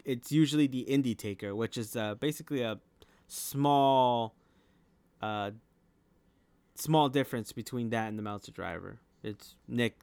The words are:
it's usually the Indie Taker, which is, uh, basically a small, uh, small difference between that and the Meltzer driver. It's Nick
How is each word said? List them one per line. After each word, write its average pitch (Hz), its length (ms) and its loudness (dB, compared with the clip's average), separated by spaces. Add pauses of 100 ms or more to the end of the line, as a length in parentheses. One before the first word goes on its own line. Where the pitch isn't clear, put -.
it's 127 260 -6
usually 151 360 6
the 127 220 -2
Indie 127 280 2
Taker, 101 380 -6
which 113 240 -2
is, 113 180 -6
uh, 107 180 -2
basically 147 480 -4
a 110 160 -4 (480)
small, 135 1080 4 (880)
uh, 104 280 -4 (1200)
small 156 340 2
difference 127 440 -2
between 120 380 -6
that 110 180 -4
and 107 100 -8
the 107 40 -8
Meltzer 104 300 -10
driver. 92 480 -10 (220)
It's - 340 -12 (120)
Nick 120 340 -2